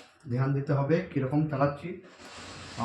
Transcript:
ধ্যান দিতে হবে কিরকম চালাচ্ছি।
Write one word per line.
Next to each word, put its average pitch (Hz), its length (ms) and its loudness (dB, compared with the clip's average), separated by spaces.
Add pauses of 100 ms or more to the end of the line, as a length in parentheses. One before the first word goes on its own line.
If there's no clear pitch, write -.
(320)
ধ্যান 131 240 2
দিতে 139 220 0
হবে 143 180 4 (160)
কিরকম 139 280 2 (100)
চালাচ্ছি। 143 380 2 (960)